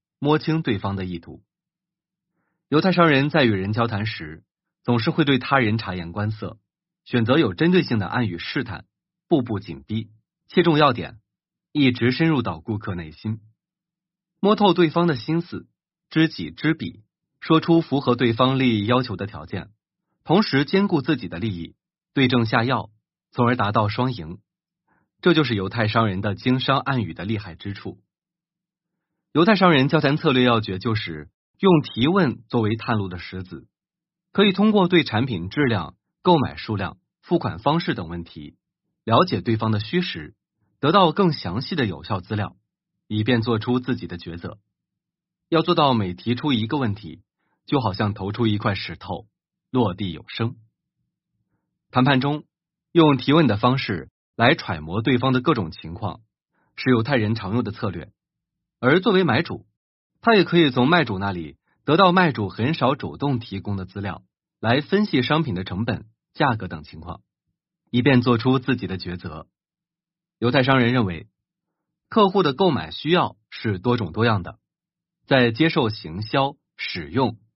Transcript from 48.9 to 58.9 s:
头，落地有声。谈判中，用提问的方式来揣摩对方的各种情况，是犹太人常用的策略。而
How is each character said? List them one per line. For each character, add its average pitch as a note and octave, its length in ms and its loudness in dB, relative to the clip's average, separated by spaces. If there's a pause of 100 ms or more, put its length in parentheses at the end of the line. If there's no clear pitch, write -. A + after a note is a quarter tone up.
头， - 320 -12 (440)
落 G#2+ 240 0
地 F#2+ 160 -8
有 D2+ 160 -12
声。 - 280 -6 (1300)
谈 B2 140 2
判 C3+ 180 4
中， D3 240 -4 (460)
用 D#3 260 6
提 C3+ 160 0
问 D#3+ 140 6
的 G#2 100 0
方 B2+ 220 0
式 - 320 -6 (240)
来 A#2+ 180 4
揣 F2 280 -6
摩 E2+ 200 -6
对 B2+ 160 2
方 C3 160 2
的 B2+ 80 2
各 D3+ 140 2
种 F#2 160 -4
情 E2 240 -14
况， F#2 260 -8 (540)
是 - 160 0
犹 A#2 100 4
太 C3+ 140 0
人 A2 180 0
常 G2 200 -6
用 A#2+ 100 -2
的 G2+ 80 -6
策 G#2+ 180 -8
略。 E2+ 220 -12 (680)
而 C#3 200 4